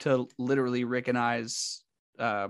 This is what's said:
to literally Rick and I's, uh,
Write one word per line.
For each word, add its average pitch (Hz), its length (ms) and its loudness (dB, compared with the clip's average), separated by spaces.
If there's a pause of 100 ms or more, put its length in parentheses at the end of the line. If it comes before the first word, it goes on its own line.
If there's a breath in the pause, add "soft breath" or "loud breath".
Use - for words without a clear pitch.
to 131 260 2 (100)
literally 123 460 2
Rick 123 240 -2
and 123 100 2
I's, 120 640 -2 (380)
uh, 104 300 0